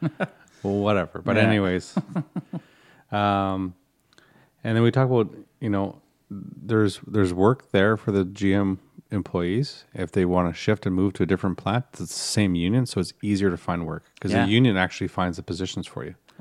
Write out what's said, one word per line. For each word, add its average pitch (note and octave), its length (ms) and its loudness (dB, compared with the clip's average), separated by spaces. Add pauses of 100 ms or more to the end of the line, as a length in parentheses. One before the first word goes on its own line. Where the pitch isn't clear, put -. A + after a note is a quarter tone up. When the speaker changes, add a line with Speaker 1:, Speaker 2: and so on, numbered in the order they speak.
Speaker 1:
<laughs> - 260 -6 (360)
Speaker 2:
Well, G2+ 160 0
whatever. G2 420 0
But G2 140 0
Speaker 1:
Yeah. G#2+ 80 4
Speaker 2:
anyways. G2 580 0
Speaker 1:
<laughs> - 1080 -12
Speaker 2:
Um, G2 640 0 (920)
and A2+ 120 0
then A2+ 80 4
we A#2 80 6
talk C3 180 2
about, A#2 240 2 (280)
you B2 80 -4
know, G2 320 -4 (280)
there's, G#2 800 -2
there's F#2+ 260 2
work G2+ 380 2
there G#2 240 4
for G#2 160 -4
the G2 140 2
G G2 280 0
M F#2+ 260 0 (320)
employees. F#2+ 840 -4
If F2+ 180 -8
they F#2+ 140 2
wanna F2+ 280 2
shift - 320 -2
and F#2+ 100 0
move F#2 180 2
to - 100 0
a - 20 2
different F2+ 320 0
plant, A2+ 340 -2
it's - 80 -20
the E2+ 80 -8
same - 480 0
union, G2+ 300 2
so - 140 -4
it's F2 220 -4
easier G2+ 280 2
to F2 60 -2
find E2+ 320 -4
work D#2 160 -10 (160)
'cause G2+ 140 -4
Speaker 1:
Yeah. G2+ 120 4
Speaker 2:
the F#2+ 60 0
union A#2 240 4
actually F#2 320 0
finds F2+ 300 -2
the E2 60 -14
positions F#2 440 -6
for - 160 -12
you. F2+ 120 -14 (260)